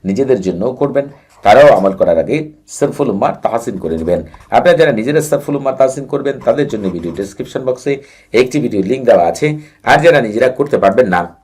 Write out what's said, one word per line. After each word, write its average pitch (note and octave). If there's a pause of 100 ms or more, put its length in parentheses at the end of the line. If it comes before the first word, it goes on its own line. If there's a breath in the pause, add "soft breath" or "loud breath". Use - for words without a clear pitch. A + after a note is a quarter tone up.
নিজেদের A2
জন্যও F#2
করবেন, C#3 (380 soft breath)
তারাও C3+
আমল F#2+
করার -
আগে D3+ (160)
সারফুল -
উম্মাহ G#2
তাহসিন G#2+
করে E2
নেবেন। E2+ (280 loud breath)
আপনারা E3+
যারা D#3
নিজেরা B2+
সারফুল D3
উম্মাহ C3+
তাহসিন C3+
করবেন, C#3
তাদের C3
জন্য G2+
ভিডিও E2+
ডেসক্রিপশন B2
বক্সে C3+ (360 soft breath)
একটি B2+
ভিডিও G#2+
লিংক B2
দেওয়া A#2
আছে। D3+ (260 loud breath)
আর D3
যারা D3+
নিজেরা A2+
করতে -
পারবেন G2
না F2